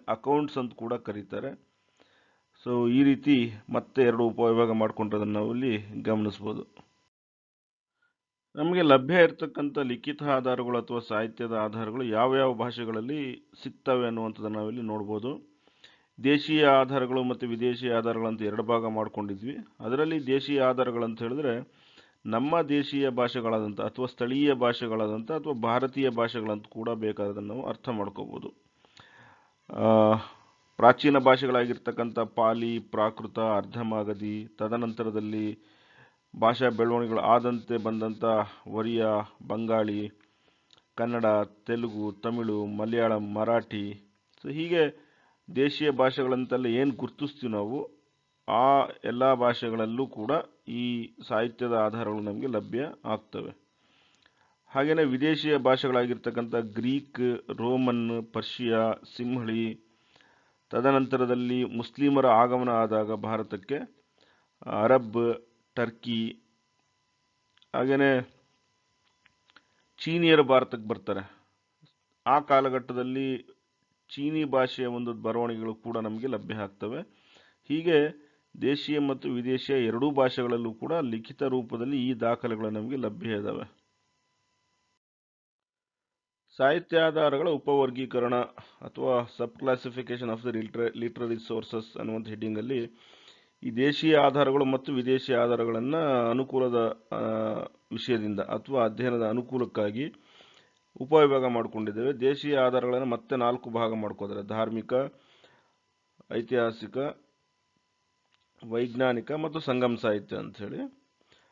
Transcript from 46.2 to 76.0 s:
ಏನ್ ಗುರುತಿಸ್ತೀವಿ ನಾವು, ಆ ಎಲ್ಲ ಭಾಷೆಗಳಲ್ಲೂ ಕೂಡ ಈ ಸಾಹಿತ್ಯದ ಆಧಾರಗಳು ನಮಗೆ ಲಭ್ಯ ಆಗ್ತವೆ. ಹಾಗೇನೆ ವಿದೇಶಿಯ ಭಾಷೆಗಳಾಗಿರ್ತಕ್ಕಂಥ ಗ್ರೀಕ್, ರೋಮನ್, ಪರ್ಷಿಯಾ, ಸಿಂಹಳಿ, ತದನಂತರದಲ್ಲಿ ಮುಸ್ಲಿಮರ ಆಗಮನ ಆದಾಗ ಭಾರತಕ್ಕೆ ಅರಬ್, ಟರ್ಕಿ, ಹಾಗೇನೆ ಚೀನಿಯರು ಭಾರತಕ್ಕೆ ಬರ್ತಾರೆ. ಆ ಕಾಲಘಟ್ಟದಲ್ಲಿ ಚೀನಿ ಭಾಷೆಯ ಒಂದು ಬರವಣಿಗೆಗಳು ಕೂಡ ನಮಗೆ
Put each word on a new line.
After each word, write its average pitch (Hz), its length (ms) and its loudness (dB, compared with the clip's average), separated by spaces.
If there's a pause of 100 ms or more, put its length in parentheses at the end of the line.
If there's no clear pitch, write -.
ಏನ್ 127 260 2
ಗುರುತಿಸ್ತೀವಿ 127 600 -6
ನಾವು, 107 380 -4 (580)
ಆ 131 380 4 (180)
ಎಲ್ಲ 120 300 4
ಭಾಷೆಗಳಲ್ಲೂ 120 720 0
ಕೂಡ 117 240 -6 (380)
ಈ 120 460 -6 (140)
ಸಾಹಿತ್ಯದ 120 440 -2
ಆಧಾರಗಳು 107 480 0
ನಮಗೆ 104 260 -4
ಲಭ್ಯ 113 420 -4 (160)
ಆಗ್ತವೆ. - 520 -8 (1080)
ಹಾಗೇನೆ 156 380 2
ವಿದೇಶಿಯ 143 520 2
ಭಾಷೆಗಳಾಗಿರ್ತಕ್ಕಂಥ 123 1000 0
ಗ್ರೀಕ್, 120 880 -2 (140)
ರೋಮನ್, 117 760 0
ಪರ್ಷಿಯಾ, 113 600 0 (240)
ಸಿಂಹಳಿ, 113 640 -4 (920)
ತದನಂತರದಲ್ಲಿ 123 920 2
ಮುಸ್ಲಿಮರ 135 640 2
ಆಗಮನ 123 420 6
ಆದಾಗ 110 440 2
ಭಾರತಕ್ಕೆ 107 640 -6 (880)
ಅರಬ್, 117 720 2 (380)
ಟರ್ಕಿ, 113 680 -4 (1300)
ಹಾಗೇನೆ 135 560 2 (1700)
ಚೀನಿಯರು 160 460 6
ಭಾರತಕ್ಕೆ 127 440 2
ಬರ್ತಾರೆ. 98 420 -6 (960)
ಆ 135 140 4
ಕಾಲಘಟ್ಟದಲ್ಲಿ 131 1160 0 (520)
ಚೀನಿ 151 360 -2
ಭಾಷೆಯ 127 420 0
ಒಂದು 120 260 -4
ಬರವಣಿಗೆಗಳು 113 640 -4
ಕೂಡ 117 240 -6
ನಮಗೆ 110 280 -6